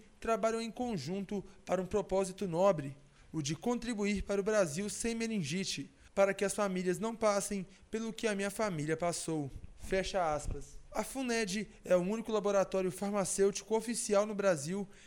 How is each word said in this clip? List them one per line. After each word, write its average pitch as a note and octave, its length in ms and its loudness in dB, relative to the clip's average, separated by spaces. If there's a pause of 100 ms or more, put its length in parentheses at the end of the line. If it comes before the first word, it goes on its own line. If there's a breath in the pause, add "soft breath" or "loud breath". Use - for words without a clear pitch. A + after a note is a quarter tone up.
(200)
trabalham A3+ 420 2
em A3+ 80 -4
conjunto G3 760 -4 (220 loud breath)
para F#3 160 0
um F3+ 40 -2
propósito F#3+ 640 0
nobre, D#3+ 480 2 (360 soft breath)
o D#3+ 100 -2
de C#3+ 140 -2
contribuir G#3 680 0
para G3+ 160 0
o G3 40 0
Brasil G3 460 2
sem A#3 240 -2
meningite, F#3+ 760 -2 (240 soft breath)
para G3 180 6
que G3 120 0
as F#3+ 100 -2
famílias F#3 420 0
não A3 180 -4
passem G3+ 520 0 (240 loud breath)
pelo A3+ 220 -4
que - 140 -2
a G#3 80 2
minha G3 140 0
família D#3+ 460 -2
passou." D#3+ 560 -2 (280)
Fecha F#3 540 0
aspas. - 440 -6 (140)
A G#3+ 120 -2
funed A3+ 640 -2 (180 loud breath)
é F3+ 100 6
o F3+ 60 6
único G#3+ 300 -2
laboratório F#3+ 600 2
farmacêutico G3+ 840 0
oficial G#3+ 500 2
no A3 80 -4
Brasil F#3+ 560 0 (180 loud breath)